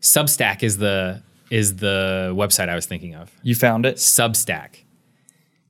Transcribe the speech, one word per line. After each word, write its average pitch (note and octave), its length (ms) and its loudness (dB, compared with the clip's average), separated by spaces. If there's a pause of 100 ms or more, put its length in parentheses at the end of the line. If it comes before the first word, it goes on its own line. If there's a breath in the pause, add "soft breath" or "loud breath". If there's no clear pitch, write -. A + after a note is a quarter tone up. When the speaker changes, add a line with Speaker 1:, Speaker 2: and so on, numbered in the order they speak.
Speaker 1:
Substack B2+ 640 2
is G#2 160 -2
the, G2 440 -2 (280)
is G#2 260 0
the F#2+ 600 -2
website G2 320 0
I F2 80 -4
was E2 100 -6
thinking E2+ 280 -10
of. E2 160 -18 (120)
Speaker 2:
You A#2+ 120 0
found A#2 300 2
it? B2+ 120 2
Speaker 1:
Substack. - 880 0 (880 soft breath)